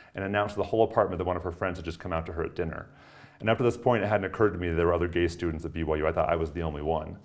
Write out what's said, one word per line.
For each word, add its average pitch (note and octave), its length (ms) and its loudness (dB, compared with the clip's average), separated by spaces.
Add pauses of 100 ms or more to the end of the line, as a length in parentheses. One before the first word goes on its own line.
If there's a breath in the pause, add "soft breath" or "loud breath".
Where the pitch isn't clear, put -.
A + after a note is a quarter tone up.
(140 loud breath)
and G2 100 -6
announced G#2 300 0
to - 60 -8
the G2 60 0
whole A2+ 180 4
apartment G2 340 2
that F2+ 80 -2
one F2+ 100 0
of E2+ 60 -6
her F2 100 -4
friends F2+ 260 -4
had E2 60 -10
just E2 140 -8
come F#2 140 -8
out E2 140 -2
to - 60 -10
her D#2+ 120 -2
at - 100 -6
dinner. E2+ 320 -6 (520 loud breath)
And G#2+ 100 -4
up A2+ 80 6
to C3 80 2
this A#2 140 2
point, A#2+ 240 4
it G2+ 40 0
hadn't G2+ 200 2
occurred G2 260 4
to F2+ 60 -6
me F2 100 -2
that E2 60 0
there E2+ 120 4
were F2 60 6
other F2 160 2
gay F2 180 2
students E2 380 -4
at D#2+ 80 -8
B E2 100 -4
Y D#2 140 0
U. D2+ 100 0
I D#2+ 60 2
thought D#2+ 160 2
I E2+ 80 2
was E2 160 -2
the E2 100 -6
only D2+ 200 -4
one. D#2+ 420 -4